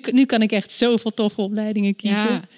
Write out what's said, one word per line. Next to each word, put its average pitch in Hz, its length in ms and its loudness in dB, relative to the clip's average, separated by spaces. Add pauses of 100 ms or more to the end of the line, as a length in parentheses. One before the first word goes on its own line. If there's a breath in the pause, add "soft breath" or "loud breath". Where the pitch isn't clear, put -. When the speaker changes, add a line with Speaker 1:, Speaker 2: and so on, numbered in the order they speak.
(120)
Speaker 1:
nu 254 140 6
kan 233 160 0
ik 214 100 2
echt 196 200 -2
zoveel 226 420 0
toffe 208 280 -2
opleidingen 208 540 -2
kiezen. 208 320 0
Speaker 2:
Ja. 196 140 -2 (160 soft breath)